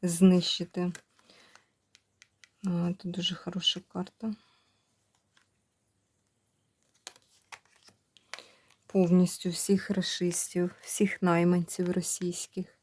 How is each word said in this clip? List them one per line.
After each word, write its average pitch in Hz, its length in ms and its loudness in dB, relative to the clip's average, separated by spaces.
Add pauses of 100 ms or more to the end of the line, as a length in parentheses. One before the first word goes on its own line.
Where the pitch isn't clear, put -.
знищити. 175 880 4 (1700)
А, 175 320 0
тут 180 120 -10
дуже 175 240 -4
хороша - 540 -4
карта. 208 460 -8 (4000)
Повністю 180 580 4
всіх 190 400 0
рашистів, 180 880 -2
всіх - 420 -2
найманців 175 720 2
російських 180 760 -6 (160)